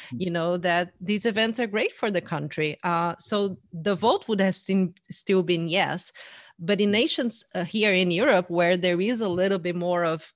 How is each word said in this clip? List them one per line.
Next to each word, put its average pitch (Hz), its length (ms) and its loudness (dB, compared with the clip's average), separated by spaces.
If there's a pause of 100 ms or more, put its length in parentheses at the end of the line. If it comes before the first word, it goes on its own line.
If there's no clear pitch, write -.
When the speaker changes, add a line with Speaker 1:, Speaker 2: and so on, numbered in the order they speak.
(120)
Speaker 1:
Mm. 240 120 -8
Speaker 2:
you 180 80 -2
know, 170 260 0
that 175 440 0
these 202 260 -2
events 226 320 0
are 240 80 -2
great 214 260 -2
for - 180 -2
the 180 100 0
country. 151 640 -4
Uh, 170 360 0
so 202 400 -4 (140)
the 175 220 -2
vote 247 320 2
would 214 140 0
have 190 160 2
still, 190 300 0 (240)
still 190 320 0
been 170 240 0
yes. 160 440 -2 (480)
But 180 200 0
in 202 100 4
Speaker 1:
Mm. 202 140 4
Speaker 2:
nations, 262 400 -2 (120)
uh, 180 100 -2
here 208 260 0
in 185 200 4
Europe, 185 380 2
where 175 280 4
there 175 240 2
is 226 200 0
a 220 60 0 (140)
little 196 180 2
bit 170 160 -4
more 175 300 0
of 160 300 -4